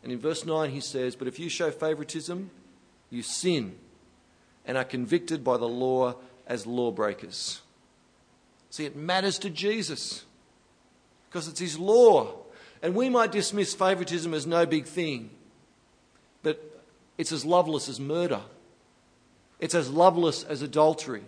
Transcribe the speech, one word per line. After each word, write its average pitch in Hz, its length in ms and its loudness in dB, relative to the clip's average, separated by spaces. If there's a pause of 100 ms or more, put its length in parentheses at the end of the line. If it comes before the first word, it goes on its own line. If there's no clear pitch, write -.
And 127 80 -10
in 123 80 -6
verse 156 260 -4
nine 156 240 0
he 135 100 -6
says, 127 380 -4
"But 127 100 -6
if 127 120 -10
you 170 100 -8
show 156 220 -2
favouritism, 160 800 -6 (580)
you 120 140 -8
sin 131 540 -2 (880)
and 127 140 -4
are 131 80 0
convicted 147 580 -2
by 123 140 2
the 117 100 -2
law 127 480 0 (300)
as 110 200 -6
lawbreakers." 110 960 -4 (1080)
See, 156 160 -8
it 139 100 -10
matters 185 440 0
to 202 100 -6
Jesus 180 760 -4 (1040)
because 160 180 -8
it's 160 120 -10
his 165 200 -6
law. 202 540 8 (480)
And 175 140 0
we 254 140 2
might 226 220 4
dismiss 202 420 0
favouritism 175 600 0
as 151 120 -2
no 170 200 4
big 160 200 0
thing, 139 460 -6 (1120)
but 156 180 -2 (560)
it's - 140 -4
as 143 120 -6
loveless 156 460 2
as 120 100 -10
murder. 143 420 -2 (1160)
It's 151 140 -4
as 151 160 2
loveless 170 540 4
as 139 180 -8
adultery. 147 680 2